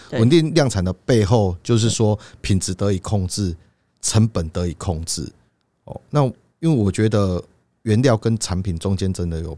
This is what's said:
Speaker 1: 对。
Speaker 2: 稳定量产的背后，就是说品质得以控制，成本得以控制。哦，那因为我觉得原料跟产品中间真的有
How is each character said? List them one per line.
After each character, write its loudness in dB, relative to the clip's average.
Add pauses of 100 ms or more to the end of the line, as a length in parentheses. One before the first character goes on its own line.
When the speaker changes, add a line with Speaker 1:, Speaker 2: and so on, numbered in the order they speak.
(100)
Speaker 1:
对。 -2
Speaker 2:
稳 6
定 4
量 2
产 0
的 0
背 0
后， 2
就 2
是 2
说 0 (260)
品 2
质 -4
得 -2
以 -2
控 -2
制， -4 (460)
成 2
本 -4
得 -4
以 -4
控 -6
制。 -6 (580)
哦， -16 (120)
那 0 (360)
因 -2
为 -
我 2
觉 2
得 0 (420)
原 2
料 4
跟 0
产 -4
品 -4
中 -2
间 -2
真 -4
的 -6
有 -8